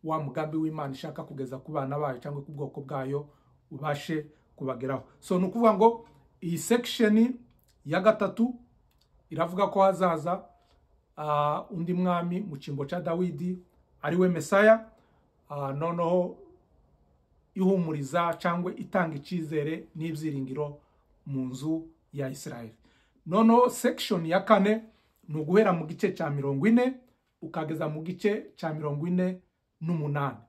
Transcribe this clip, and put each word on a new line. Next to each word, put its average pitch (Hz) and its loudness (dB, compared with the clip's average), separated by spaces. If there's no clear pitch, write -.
Wa 156 -2
mugambi 151 -6
w'Imana 156 -4
ishaka - -12
kugeza 131 -10
ku 143 -16
bana 143 -4
bayo 135 -4
cyangwa 143 -10
ku 156 -16
bwoko 143 -10
bwayo 135 -6
ubashe 151 -6
kubageraho. 131 -6
So, 180 0
ni 185 4
ukuvuga 226 4
ngo 226 4
iyi 170 -4
section 233 4
ya 160 0
gatatu 214 2
iravuga 175 0
ko 196 2
hazaza, 175 2
ah, 147 0
undi 175 -4
mwami 175 0
mu 165 -10
cyimbo 143 -8
cya 175 -6
Dawidi, 175 -4
ari 151 -2
we 185 4
Mesaya, 202 4
ah, 139 -6
noneho 170 0
ihumuriza 170 0
cyangwa 175 -2
itanga 165 -2
icyizere 156 -4
n'ibyiringiro 147 -6
mu 135 -4
nzu 151 -6
ya 139 -6
Isirayeli. 120 -14
Noneho 226 8
section 233 -2
ya 170 2
kane 208 4
ni 156 -6
uguhera 185 6
mu 160 -2
gice 175 -2
cya 160 -4
mirongo 139 0
ine 247 6
ukageza 156 -6
mu 156 -8
gice 202 -4
cya 160 -6
mirongo 147 -6
ine 180 -2
n'umunani. 143 -2